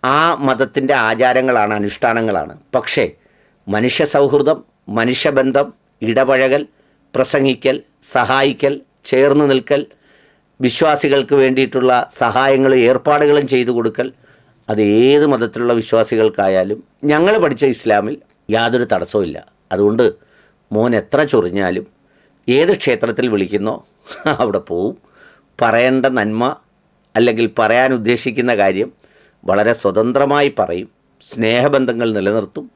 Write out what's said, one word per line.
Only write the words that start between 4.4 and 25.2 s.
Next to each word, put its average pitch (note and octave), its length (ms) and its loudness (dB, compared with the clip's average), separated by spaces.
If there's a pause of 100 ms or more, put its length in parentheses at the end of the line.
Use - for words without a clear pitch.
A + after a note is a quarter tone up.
മനുഷ്യബന്ധം, C3 680 0 (360)
ഇടപഴകൽ, C3 600 0 (520)
പ്രസംഗിക്കൽ, C3 640 0 (380)
സഹായിക്കൽ, C3+ 600 0 (360)
ചേർന്ന് C#3+ 400 2
നിൽക്കൽ, C#3 320 0 (760)
വിശ്വാസികൾക്ക് C#3+ 840 0
വേണ്ടിയിട്ടുള്ള C3 500 2 (280)
സഹായങ്ങളും C3 680 2
ഏർപ്പാടുകളും D3 640 2
ചെയ്തു B2 240 0
കൊടുക്കൽ, A#2 320 -4 (600)
അത് G#2+ 140 0 (240)
ഏത് D3 260 4
മതത്തിലുള്ള A#2+ 480 -2
വിശ്വാസികൾക്കായാലും G#2+ 960 0 (320)
ഞങ്ങൾ E3+ 320 2
പഠിച്ച C#3+ 220 -2 (100)
ഇസ്ലാമിൽ G#2+ 400 -2 (400)
യാതൊരു A#2 380 0
തടസ്സവുമില്ല. F2 460 -4 (340)
അതുകൊണ്ട് G#2 320 2 (680)
മോൻ A2 300 0
എത്ര C3 200 -2 (120)
ചൊറിഞ്ഞാലും F#2 540 -2 (600)
ഏത് D3+ 320 2
ക്ഷേത്രത്തിൽ A#2+ 540 -2
വിളിക്കുന്നോ G2+ 400 -2 (680)
അവിടെ G2+ 260 -2
പോവും. F#2 260 -4 (640)